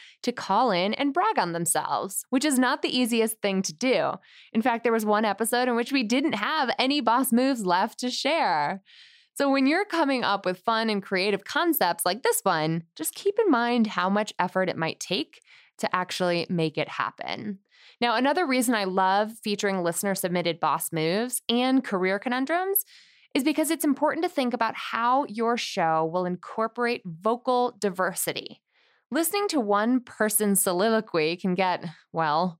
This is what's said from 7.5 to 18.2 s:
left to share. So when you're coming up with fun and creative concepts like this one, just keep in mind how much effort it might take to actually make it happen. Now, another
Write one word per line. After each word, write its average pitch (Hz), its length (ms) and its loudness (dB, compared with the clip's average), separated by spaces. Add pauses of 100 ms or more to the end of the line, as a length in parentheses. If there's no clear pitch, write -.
left 185 340 0
to 247 100 -4
share. 196 720 0 (540)
So 277 140 2
when 269 180 4
you're 359 180 2
coming 277 400 0
up 196 200 -2
with 180 140 -2
fun 226 300 0
and 202 120 0
creative 196 440 -2
concepts 285 600 0
like 185 180 -4
this - 200 0
one, 165 400 0 (140)
just - 180 -8
keep 403 240 -2
in 427 100 4
mind 240 380 4
how 185 220 -2
much 208 280 0
effort 185 300 0
it - 80 -2
might 160 240 -4
take - 420 -6 (360)
to - 180 -4
actually 180 540 0
make 165 280 0
it 151 120 -2
happen. 196 720 -8 (420)
Now, 240 160 0
another 285 280 0